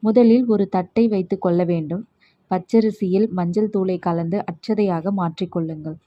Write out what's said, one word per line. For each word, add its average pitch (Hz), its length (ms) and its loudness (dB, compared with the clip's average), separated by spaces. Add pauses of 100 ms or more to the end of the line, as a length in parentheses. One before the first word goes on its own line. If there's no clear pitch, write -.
முதலில் 233 440 6
ஒரு 208 200 2
தட்டை 185 400 0
வைத்து 196 300 -2
கொள்ள 180 260 2
வேண்டும். 170 420 -4 (460)
பச்சரிசியில் 208 760 0
மஞ்சள் 180 400 -2
தூளை 185 300 -2
கலந்து 170 440 -2
அட்சதையாக 190 680 -2
மாற்றிக்கொள்ளுங்கள். 165 840 -6 (120)